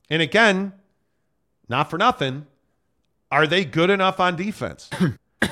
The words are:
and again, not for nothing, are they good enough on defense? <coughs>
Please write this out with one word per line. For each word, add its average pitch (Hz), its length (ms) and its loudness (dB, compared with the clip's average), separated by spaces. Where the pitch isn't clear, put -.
and 160 120 -2
again, 196 500 2
not 139 220 -2
for 165 80 -8
nothing, 147 480 0
are 147 160 2
they 175 200 0
good 160 240 0
enough 190 320 0
on 180 160 0
defense? 160 580 -10
<coughs> - 40 -12